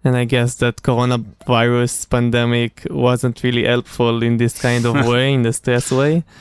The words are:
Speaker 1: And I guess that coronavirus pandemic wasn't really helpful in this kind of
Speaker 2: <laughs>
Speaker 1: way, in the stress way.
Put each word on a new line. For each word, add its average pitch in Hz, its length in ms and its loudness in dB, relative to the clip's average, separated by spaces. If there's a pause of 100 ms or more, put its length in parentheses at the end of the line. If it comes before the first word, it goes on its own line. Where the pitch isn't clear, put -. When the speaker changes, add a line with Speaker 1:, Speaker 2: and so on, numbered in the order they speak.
Speaker 1:
And 127 120 2
I 123 80 0
guess 120 320 0
that - 260 -2
coronavirus 120 1300 0
pandemic 120 800 0
wasn't 123 540 0
really 120 220 0
helpful 120 580 0
in 117 160 0
this 117 200 0
kind 120 280 0
of 120 200 0
Speaker 2:
<laughs> 117 40 2
Speaker 1:
way, 131 240 2
in 127 80 2
the 113 100 0
stress 123 380 -2
way. 147 340 2 (160)